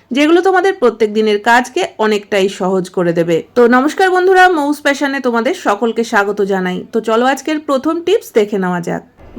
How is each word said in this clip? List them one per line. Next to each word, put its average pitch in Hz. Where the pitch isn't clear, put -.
যেগুলো 302
তোমাদের 370
প্রত্যেক 214
দিনের 214
কাজকে 247
অনেকটাই 208
সহজ 190
করে 175
দেবে। 170
তো 240
নমস্কার 294
বন্ধুরা, 370
মৌস 285
প্যাশনে 277
তোমাদের 233
সকলকে 226
স্বাগত 202
জানাই। 185
তো 233
চলো 226
আজকের 311
প্রথম 294
টিপস 392
দেখে 208
নেওয়া 180
যাক। 170